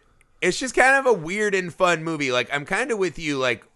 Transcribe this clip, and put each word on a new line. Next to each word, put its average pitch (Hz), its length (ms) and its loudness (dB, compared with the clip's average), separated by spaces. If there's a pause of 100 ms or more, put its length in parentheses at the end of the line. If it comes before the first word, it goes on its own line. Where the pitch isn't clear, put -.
(420)
it's 175 180 0
just 262 160 -6
kind 262 200 6
of 269 120 2
a 240 60 6
weird 196 420 -2
and 180 180 -4
fun 170 300 2
movie. 151 280 -2
Like, 123 220 0
I'm 143 120 -4
kinda 226 300 -2
with 185 220 -2
you, 143 200 -4
like, 123 280 -2 (100)